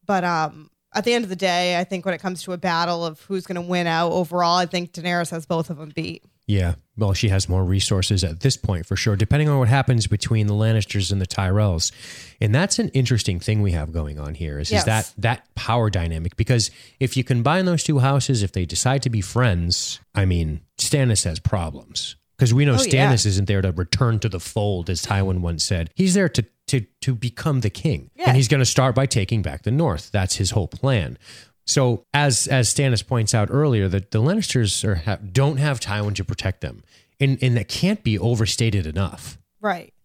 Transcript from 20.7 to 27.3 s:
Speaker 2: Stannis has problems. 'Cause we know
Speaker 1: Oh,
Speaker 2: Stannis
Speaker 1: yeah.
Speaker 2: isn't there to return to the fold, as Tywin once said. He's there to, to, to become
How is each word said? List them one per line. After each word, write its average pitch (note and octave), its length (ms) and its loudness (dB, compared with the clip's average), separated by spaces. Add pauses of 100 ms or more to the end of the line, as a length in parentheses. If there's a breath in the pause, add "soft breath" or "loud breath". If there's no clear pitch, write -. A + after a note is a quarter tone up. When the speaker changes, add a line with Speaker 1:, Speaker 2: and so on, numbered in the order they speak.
Speaker 2:
Stannis B2+ 460 2
has E2 160 -4
problems. - 800 -6 (200)
'Cause A#2 180 4
we C#3+ 100 6
know C#3 80 4
Speaker 1:
Oh, - 40 4
Speaker 2:
Stannis C3 460 4
Speaker 1:
yeah. G#2+ 60 2
Speaker 2:
isn't F#2+ 160 2
there G2 160 2
to F#2 100 2
return G#2+ 480 0
to A2+ 80 -2
the F#2 120 -4
fold, G2 500 -4
as E2+ 160 -4
Tywin F#2+ 360 0
once E2 220 -4
said. E2 300 -2
He's F#3 220 2
there F#3+ 140 2
to, - 140 -2 (260)
to, C3 120 0 (200)
to C3+ 120 -2
become B2+ 480 -4